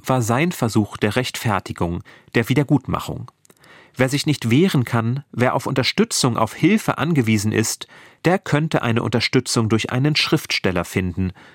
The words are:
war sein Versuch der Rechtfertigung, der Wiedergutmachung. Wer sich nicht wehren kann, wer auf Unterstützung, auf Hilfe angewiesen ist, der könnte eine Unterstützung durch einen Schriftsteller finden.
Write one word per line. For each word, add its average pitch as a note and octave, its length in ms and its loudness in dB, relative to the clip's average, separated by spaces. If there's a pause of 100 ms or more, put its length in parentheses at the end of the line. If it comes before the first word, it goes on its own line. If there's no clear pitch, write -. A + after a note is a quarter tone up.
war B2+ 180 0
sein B2 300 0
Versuch A2 460 0
der G#2 180 0
Rechtfertigung, G2 880 -4 (320)
der A#2 140 2
Wiedergutmachung. B2+ 800 0 (640)
Wer B2+ 140 2
sich C#3 160 -2
nicht C#3+ 240 -2
wehren D3 340 4
kann, A#2 480 -2
wer B2 220 0
auf C3 140 -4
Unterstützung, C3 680 0
auf - 180 0
Hilfe - 440 2
angewiesen A2 560 0
ist, - 340 -2 (380)
der F3+ 140 2
könnte D3+ 420 0
eine A#2 220 0
Unterstützung A#2+ 680 0
durch A2 220 0
einen C#3+ 260 0
Schriftsteller - 640 -2
finden. F#2 480 -2 (240)